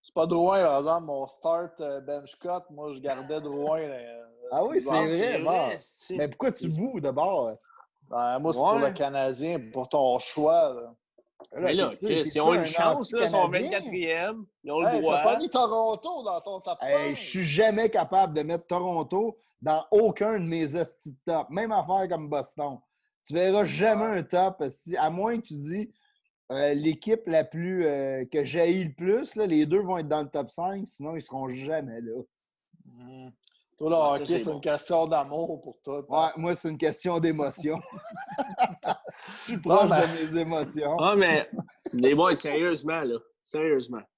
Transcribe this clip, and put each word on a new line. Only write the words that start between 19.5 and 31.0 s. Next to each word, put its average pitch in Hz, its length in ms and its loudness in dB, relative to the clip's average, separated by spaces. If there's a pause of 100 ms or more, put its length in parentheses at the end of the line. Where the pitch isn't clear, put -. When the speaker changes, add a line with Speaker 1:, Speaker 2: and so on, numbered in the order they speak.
Speaker 2:
dans 156 280 0
aucun 214 440 4
de 185 100 -2
mes 165 320 -2
estis 160 360 -6
de 131 120 -20
top. 165 260 -2
Même 220 220 -2
affaire 190 380 0
comme 156 180 -4
Boston. 143 500 -6 (480)
Tu 139 80 -10
verras 190 300 4
jamais 202 400 2
Speaker 1:
Ouais. 214 140 -2
Speaker 2:
un 165 40 -4
top, 185 400 0
esti, 156 360 -6
à 156 120 2
moins 208 280 -2
que - 80 -8
tu 156 80 -14
dis, 175 360 -6 (600)
euh, 143 220 2
l'équipe 160 520 0
la 160 180 4
plus, 175 420 -2
euh, 135 400 -2
que 143 180 -2
j'haïs 170 400 2
le 151 80 -6
plus, 196 420 0
là, 214 120 0
les 156 200 4
deux 180 140 2
vont 185 180 -2
être 151 100 -6
dans 151 140 0
le 139 60 -8
top 139 220 -6
cinq, 196 360 -6
sinon 156 300 -10